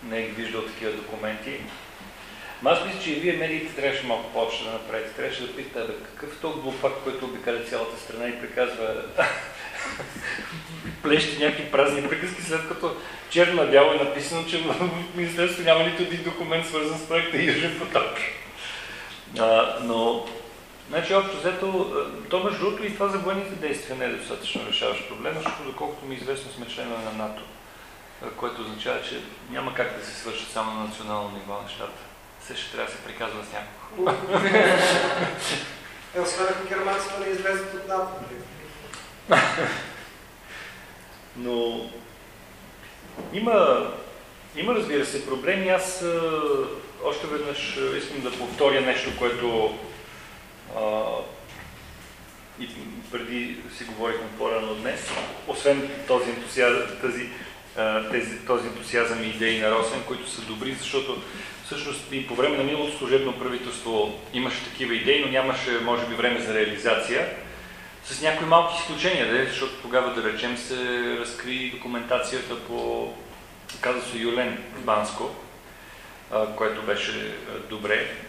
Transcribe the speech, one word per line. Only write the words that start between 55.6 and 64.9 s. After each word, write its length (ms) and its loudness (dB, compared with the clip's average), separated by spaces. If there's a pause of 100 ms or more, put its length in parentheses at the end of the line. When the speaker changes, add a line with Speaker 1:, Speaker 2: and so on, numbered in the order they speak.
Speaker 1:
този 240 4
ентусиаз-, 680 4
тази, 280 -2 (480)
а, 320 2
тези, 360 -2
този 220 2
ентусиазъм 560 0
и 40 -2
идеи 320 2
на 120 6
Росен, 360 2
които 220 -6
са 120 -8
добри, 320 -4
защото 480 -2 (440)
всъщност 360 -6 (100)
и 160 -4
по 80 -4
време 220 4
на 60 2
миналото 340 0
служебно 420 4
правителство 800 0 (140)
имаше 300 -2
такива 320 -2